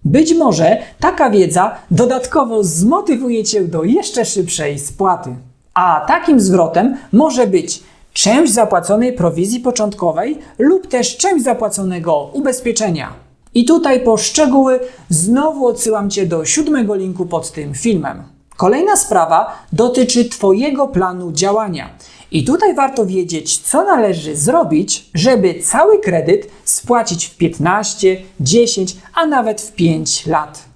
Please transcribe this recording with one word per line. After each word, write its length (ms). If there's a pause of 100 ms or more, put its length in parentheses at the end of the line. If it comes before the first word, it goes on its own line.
Być 280
może 440 (220)
taka 300
wiedza 460 (160)
dodatkowo 720
zmotywuje 800
Cię 200
do 200
jeszcze 420
szybszej 540
spłaty. 560 (380)
A 340
takim 320
zwrotem 580 (160)
może 340
być 360 (300)
część 400
zapłaconej 600
prowizji 460
początkowej 800 (180)
lub 300
też 300
część 260
zapłaconego 920
ubezpieczenia. 800 (400)
I 120
tutaj 340
po 180
szczegóły 600 (300)
znowu 580
odsyłam 420
Cię 160
do 200
siódmego 500
linku 300
pod 260
tym 220
filmem. 500 (340)
Kolejna 380
sprawa 560 (220)
dotyczy 560
Twojego 580
planu 440
działania. 580 (420)
I 120
tutaj 320
warto 300
wiedzieć, 520
co 260
należy 520
zrobić, 800
żeby 400
cały 460
kredyt 480 (160)
spłacić 600
w 120
piętnaście, 800 (220)
dziesięć, 560 (180)
a 120
nawet 360
w 100
pięć 540
lat. 380 (120)